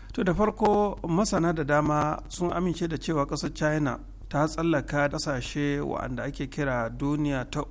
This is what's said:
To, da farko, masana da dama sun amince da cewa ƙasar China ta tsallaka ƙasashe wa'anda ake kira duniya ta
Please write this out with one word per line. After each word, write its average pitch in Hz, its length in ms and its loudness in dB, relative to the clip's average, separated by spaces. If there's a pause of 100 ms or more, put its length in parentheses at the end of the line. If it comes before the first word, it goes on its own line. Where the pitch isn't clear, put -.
(120)
To, 247 140 -2
da 180 80 4
farko, 208 760 2
masana 170 480 2
da 156 80 -2
dama 151 640 2
sun 175 240 -2
amince 175 380 0
da 156 80 -2
cewa 147 280 0
ƙasar 147 300 -4
China 151 420 2 (300)
ta 151 180 2
tsallaka 156 600 2
ƙasashe 143 720 -2
wa'anda 127 480 -4
ake 143 240 -6
kira 127 380 0
duniya 139 600 -2
ta 147 220 -4